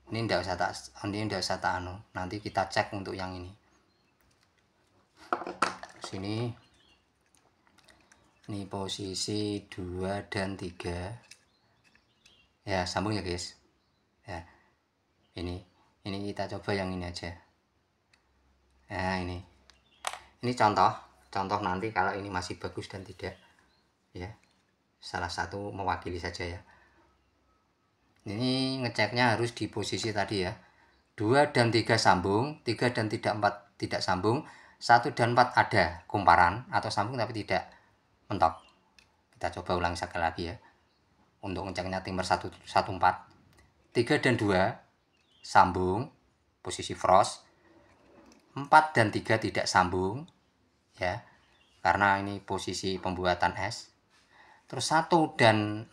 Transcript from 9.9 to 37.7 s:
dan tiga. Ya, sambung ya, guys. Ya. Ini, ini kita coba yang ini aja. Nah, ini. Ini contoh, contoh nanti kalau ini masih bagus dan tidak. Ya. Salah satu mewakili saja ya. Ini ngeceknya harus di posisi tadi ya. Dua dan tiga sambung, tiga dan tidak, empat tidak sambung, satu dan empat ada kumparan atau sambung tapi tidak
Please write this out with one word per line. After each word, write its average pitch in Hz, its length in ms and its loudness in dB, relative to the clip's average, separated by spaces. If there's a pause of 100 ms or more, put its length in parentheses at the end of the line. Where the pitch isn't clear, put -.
dan 98 240 -4
tiga. 90 560 -8 (1600)
Ya, 95 200 0
sambung 101 320 -2
ya, 92 80 -6
guys. 87 320 -8 (720)
Ya. 85 160 -10 (880)
Ini, 90 240 -6 (480)
ini 98 120 -6 (120)
kita 98 160 -6 (120)
coba 101 200 -2
yang 92 160 -2
ini 90 160 -6
aja. 90 240 -10 (1600)
Nah, 92 240 -2
ini. 90 240 -6 (1040)
Ini 123 80 0
contoh, 104 380 6 (420)
contoh 98 320 -2
nanti 95 240 -2
kalau 95 240 0
ini 101 160 -8
masih 92 320 -6
bagus 98 300 -10
dan 95 100 -12
tidak. 92 320 -12 (800)
Ya. 92 240 -12 (640)
Salah 87 320 -6
satu 98 400 -6
mewakili 90 480 -6
saja 90 240 -8
ya. 87 160 -8 (1600)
Ini 127 560 -2
ngeceknya 120 560 2
harus 117 160 -2
di 104 160 -6
posisi 101 480 -4
tadi 98 320 -2
ya. 107 80 -6 (560)
Dua 139 400 4
dan 117 240 4
tiga 110 240 4
sambung, 101 640 2
tiga 120 300 0
dan 107 180 -2
tidak, 107 240 -2
empat 104 400 -2
tidak - 240 -6
sambung, 104 480 0 (320)
satu 120 320 6
dan 120 240 2
empat 123 240 6
ada 90 480 2
kumparan 90 640 6
atau 110 160 -2
sambung 110 320 -2
tapi 110 160 -4
tidak 95 320 -2 (640)